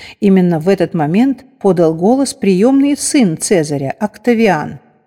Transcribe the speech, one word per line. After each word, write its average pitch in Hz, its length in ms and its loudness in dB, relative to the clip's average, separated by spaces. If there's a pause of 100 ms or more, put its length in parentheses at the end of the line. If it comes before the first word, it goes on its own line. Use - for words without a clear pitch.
(200)
Именно 180 380 2
в 156 100 -4
этот 190 260 0
момент 190 500 -2 (160)
подал 170 340 2
голос 240 380 0
приёмный 269 640 0
сын 202 400 0
Цезаря, 147 640 -4
Октавиан. 208 800 -2 (280)